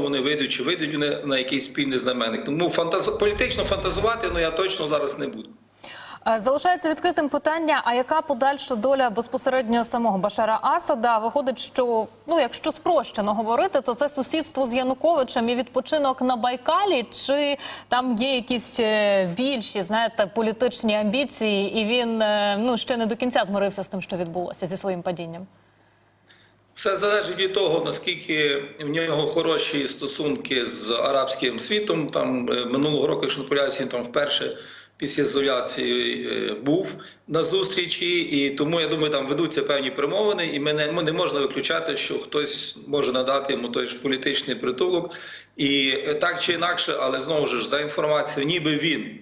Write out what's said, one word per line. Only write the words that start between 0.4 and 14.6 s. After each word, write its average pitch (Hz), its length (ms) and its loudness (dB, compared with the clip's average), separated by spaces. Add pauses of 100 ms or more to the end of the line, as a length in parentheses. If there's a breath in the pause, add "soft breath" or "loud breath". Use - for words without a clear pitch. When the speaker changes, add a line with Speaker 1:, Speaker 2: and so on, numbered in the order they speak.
Speaker 1:
чи 131 100 -2
вийдуть 156 300 -2
вони 147 320 0
на 135 140 0
якийсь 131 260 -2
спільний 135 340 -2
знаменник. 117 460 0
Тому 160 260 0
фантаз-, 170 480 0
політично 208 460 2
фантазувати, 190 680 0
ну, 170 60 0
я 160 100 2
точно 185 360 0
зараз 147 320 0
не 143 80 -4
буду. 110 220 -10 (800 loud breath)
Speaker 2:
Е, 226 120 2
залишається 302 500 2
відкритим 311 380 2
питання, 302 560 2
а 233 100 2
яка 262 280 2
подальша 269 520 2
доля 254 360 4
безпосередньо 240 720 0
самого 233 340 2
Башара 214 440 2
Асада? 247 560 2
Виходить, 247 400 0
що, 233 480 0 (200)
ну, 320 140 4
якщо 269 320 0
спрощено 220 600 0
говорити, 240 460 2
то 254 140 0
це 285 140 0
сусідство 277 580 -2